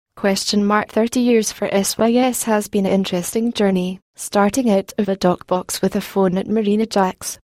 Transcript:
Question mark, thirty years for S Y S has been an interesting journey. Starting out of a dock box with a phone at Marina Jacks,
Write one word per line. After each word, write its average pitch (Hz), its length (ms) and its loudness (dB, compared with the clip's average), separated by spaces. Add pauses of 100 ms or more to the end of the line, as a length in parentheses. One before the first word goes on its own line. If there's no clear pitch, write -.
(180)
Question 202 480 0
mark, 208 240 0
thirty 233 320 0
years 233 280 2
for - 220 -6
S 196 260 0
Y 226 180 2
S 247 280 0
has 208 240 0
been 196 200 0
an 185 40 0
interesting 196 640 -2
journey. 185 480 0 (140)
Starting 208 540 0
out 196 280 2
of 208 100 0
a 190 80 0
dock 180 320 -2
box - 340 -4
with 190 140 0
a 196 60 -4
phone 190 360 0
at 190 100 -4
Marina 214 400 0
Jacks, - 600 -2